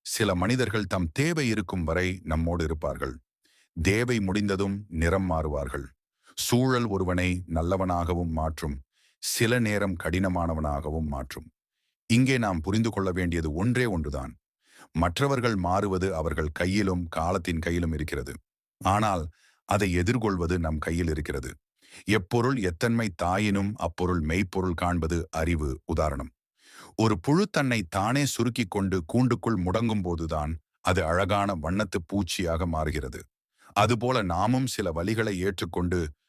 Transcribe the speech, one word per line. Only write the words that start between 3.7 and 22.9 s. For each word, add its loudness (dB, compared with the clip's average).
தேவை 2
முடிந்ததும் 0
நிறம் 2
மாறுவார்கள். -4
சூழல் 2
ஒருவனை 0
நல்லவனாகவும் 0
மாற்றும், -4
சில 2
நேரம் 0
கடினமானவனாகவும் -2
மாற்றும். -8
இங்கே 6
நாம் 0
புரிந்து 2
கொள்ள 0
வேண்டியது 0
ஒன்றே 0
ஒன்றுதான். -4
மற்றவர்கள் 2
மாறுவது 0
அவர்கள் -2
கையிலும் 0
காலத்தின் -2
கையிலும் 0
இருக்கிறது. -4
ஆனால் 2
அதை 2
எதிர்கொள்வது 2
நம் -2
கையில் -2
இருக்கிறது. -4
"எப்பொருள் 2
எத்தன்மை 0